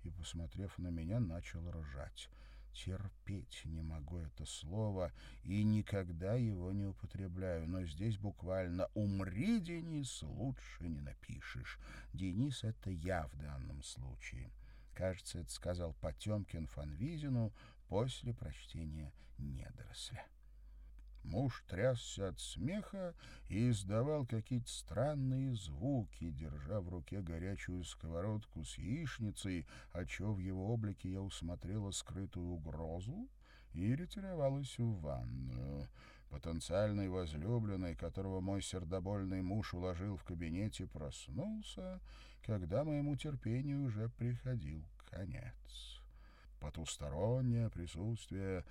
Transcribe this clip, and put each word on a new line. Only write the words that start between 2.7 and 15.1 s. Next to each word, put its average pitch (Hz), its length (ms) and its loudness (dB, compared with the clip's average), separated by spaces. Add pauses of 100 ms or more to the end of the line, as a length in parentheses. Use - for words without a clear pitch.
Терпеть - 960 -4
не 80 160 -2
могу 80 340 -2
это 73 300 -4
слово 95 680 0 (320)
и 101 180 4
никогда 98 680 4
его 98 400 4
не 98 140 2
употребляю, 92 840 0
но 90 160 2
здесь 95 320 2
буквально 92 760 2
«умри, 104 680 4
Денис, 165 640 -2
лучше 135 680 -2
не 73 140 0
напишешь». - 760 -6 (360)
Денис — 104 500 2
это 110 260 0
я 85 380 2
в 69 80 -8
данном 69 460 -4
случае. 62 680 -6 (440)
Кажется, 90 460 0